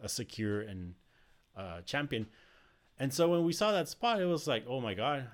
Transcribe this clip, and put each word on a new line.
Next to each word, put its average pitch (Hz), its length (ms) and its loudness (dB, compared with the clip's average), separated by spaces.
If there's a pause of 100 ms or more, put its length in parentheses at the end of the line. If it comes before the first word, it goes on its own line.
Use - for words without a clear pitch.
a 104 80 -8
secure 104 540 -2
and, 92 320 -8 (600)
uh, 90 280 -10
champion. 139 440 -4 (720)
And 135 140 -2
so 165 160 4
when 170 160 4
we 170 80 2
saw 214 200 2
that 180 140 2
spot, 226 360 0
it - 20 2
was 170 220 2
like, 117 200 0
"Oh 131 140 -2
my 110 140 -2
God, 131 400 0